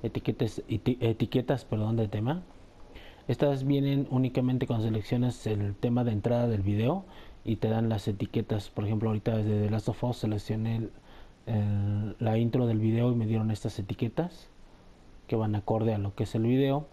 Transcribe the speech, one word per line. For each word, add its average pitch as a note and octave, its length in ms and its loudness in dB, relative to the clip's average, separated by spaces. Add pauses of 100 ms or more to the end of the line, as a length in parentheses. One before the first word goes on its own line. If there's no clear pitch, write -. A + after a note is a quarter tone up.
Etiquetas, A2+ 640 -2
eti-, A2+ 320 0
etiquetas, A#2+ 640 0
perdón, A2 300 0
de A2+ 140 2
tema. B2 340 -2 (840)
Estas C3+ 360 2
vienen C#3 460 2
únicamente B2+ 560 2
cuando A2+ 180 0
seleccionas A#2+ 640 0
el G2+ 300 -2
tema B2 260 0
de A#2+ 80 2
entrada A#2+ 380 2
del G#2+ 140 0
video A2 420 0 (400)
y A2 100 0
te A2 140 0
dan A2+ 200 2
las A2 200 -2
etiquetas. G#2+ 600 -2
Por - 160 -6
ejemplo, G#2+ 260 0
ahorita A2 260 0
desde G#2+ 260 2
The G#2 80 2
Last G#2+ 180 0
of - 140 -2
Us A#2+ 140 -2
seleccioné A2 580 -2
el, A2+ 160 -4 (560)
el, G#2 720 0
la A2 180 2
intro A#2 300 2
del A2 140 2
video A#2 320 2
y - 20 2
me A2+ 120 2
dieron A2 260 0
estas - 260 -4
etiquetas - 720 -4 (800)
que A#2+ 80 0
van G#2+ 180 0
acorde A2 400 2
a G#2 40 0
lo G2+ 180 -4
que G#2+ 80 -2
es - 100 -6
el A2+ 80 2
video. C3+ 500 2